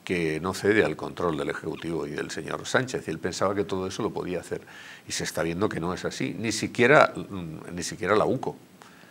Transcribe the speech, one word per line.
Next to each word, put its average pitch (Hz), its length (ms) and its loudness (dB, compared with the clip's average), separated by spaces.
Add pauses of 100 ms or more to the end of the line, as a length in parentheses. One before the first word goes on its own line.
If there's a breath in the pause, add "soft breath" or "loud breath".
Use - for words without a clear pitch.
que 80 360 0
no 92 140 -2
cede 101 320 4
al 76 100 0
control 76 420 -2
del 71 120 -2
Ejecutivo 78 580 -4
y 73 40 -8
del 78 200 -6
señor 78 340 -6
Sánchez, 123 420 0
y - 40 -2
él - 80 -4
pensaba 95 340 0
que 98 100 2
todo 92 220 -2
eso 95 160 -4
lo 95 100 0
podía 87 280 -4
hacer, - 220 -8 (460 loud breath)
y - 40 -10
se - 120 -4
está 82 200 -2
viendo 85 240 2
que - 120 -2
no 87 140 0
es 85 120 -4
así, - 340 -4
ni 110 120 -2
siquiera, 120 640 6
mm, 85 600 -8
ni 85 80 -4
siquiera 90 320 2
la 92 100 6
uco, 117 300 0 (560 soft breath)